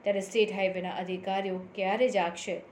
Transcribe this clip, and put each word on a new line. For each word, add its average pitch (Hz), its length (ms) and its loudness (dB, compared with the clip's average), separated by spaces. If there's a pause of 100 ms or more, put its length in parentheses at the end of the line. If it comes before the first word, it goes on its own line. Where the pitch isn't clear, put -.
ત્યારે 202 200 0
સ્ટેટ 208 340 2
હાઈવેના 185 400 -2
અધિકારીઓ 185 680 -4 (140)
ક્યારે 208 340 2
જાગશે 175 480 0 (140)